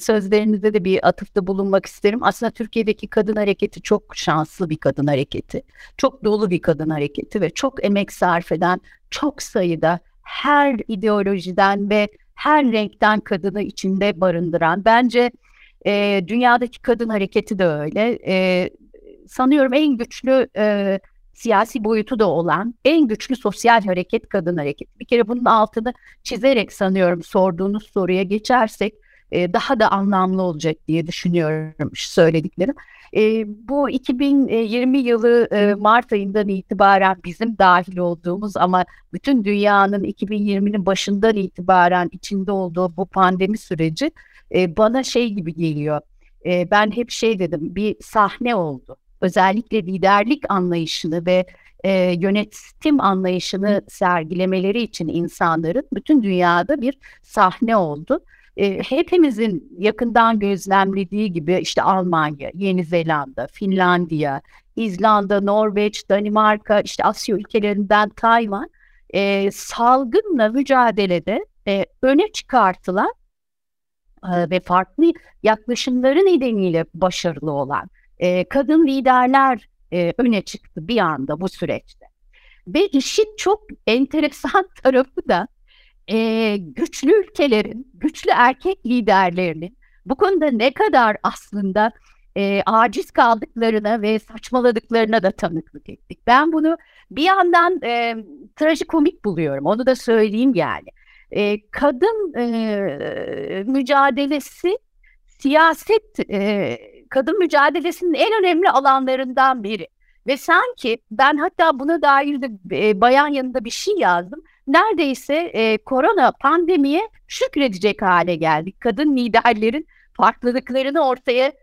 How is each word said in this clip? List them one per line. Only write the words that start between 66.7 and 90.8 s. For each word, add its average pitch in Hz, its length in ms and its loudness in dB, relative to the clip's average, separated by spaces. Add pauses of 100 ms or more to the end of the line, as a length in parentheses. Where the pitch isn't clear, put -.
işte - 220 -6
Asya 208 320 -2
ülkelerinden 208 720 0
Tayvan, 226 600 -2 (440)
e, 196 380 0
salgınla 262 960 0
mücadelede, 226 960 0 (220)
e, 196 180 -2 (160)
öne 285 300 4
çıkartılan, 208 840 0 (1080)
e, 175 260 -2
ve 180 100 0
farklı 190 540 0 (300)
yaklaşımları 247 760 0
nedeniyle 226 720 2
başarılı 165 580 -4
olan, 139 380 -4 (300)
e, 180 240 0
kadın 285 440 2
liderler, 262 840 2 (240)
e, 175 240 0
öne 233 240 2
çıktı - 460 -14
bir 233 100 -2
anda 151 440 -2
bu 185 80 -4
süreçte. - 560 -8 (640)
Ve 302 200 0
işin 427 500 0
çok 415 240 -2 (260)
enteresan 294 880 0
<laughs> - 80 -10
tarafı 262 440 0
da, 190 200 0 (640)
e, 220 460 0
güçlü 269 640 0
ülkelerin, 220 680 -2
güçlü 311 380 -4
erkek 262 540 2
liderlerinin 185 920 0 (280)
bu 269 100 -4
konuda 359 360 -2
ne 240 220 0
kadar 262 500 2